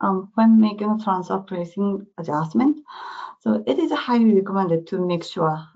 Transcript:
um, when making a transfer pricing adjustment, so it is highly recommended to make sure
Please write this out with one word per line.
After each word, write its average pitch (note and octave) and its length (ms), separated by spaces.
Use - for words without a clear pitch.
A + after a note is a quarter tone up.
um, G3 340
when A3+ 260
making G#3 300
a G#3+ 120
transfer F#3 360
pricing G3 680
adjustment, E3+ 640
so G#3+ 280
it - 100
is D#4 140
highly A#3 420
recommended F#3 540
to F3+ 180
make E3+ 160
sure D#3+ 420